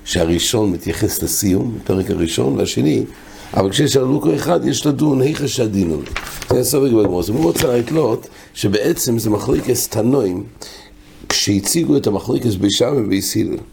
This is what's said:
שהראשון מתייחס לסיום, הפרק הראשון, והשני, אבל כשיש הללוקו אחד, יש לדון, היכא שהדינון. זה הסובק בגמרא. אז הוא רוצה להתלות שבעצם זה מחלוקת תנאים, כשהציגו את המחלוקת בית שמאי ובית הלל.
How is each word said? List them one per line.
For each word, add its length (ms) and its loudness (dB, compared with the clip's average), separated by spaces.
שהראשון 680 2
מתייחס 500 -2
לסיום, 600 0
הפרק 280 -2
הראשון, 480 0
והשני, 460 0
אבל 160 2
כשיש 260 2
הללוקו 380 2
אחד, 320 0
יש 200 0
לדון, 340 2
היכא 260 0
שהדינון. 560 0
זה 100 4
הסובק 300 2
בגמרא. 280 4
אז 100 -2
הוא 140 0
רוצה 260 0
להתלות 600 0
שבעצם 640 0
זה 120 -2
מחלוקת 460 0
תנאים, 540 0
כשהציגו 680 0
את 100 0
המחלוקת 400 -2
בית 240 2
שמאי 300 0
ובית 240 0
הלל. 200 -2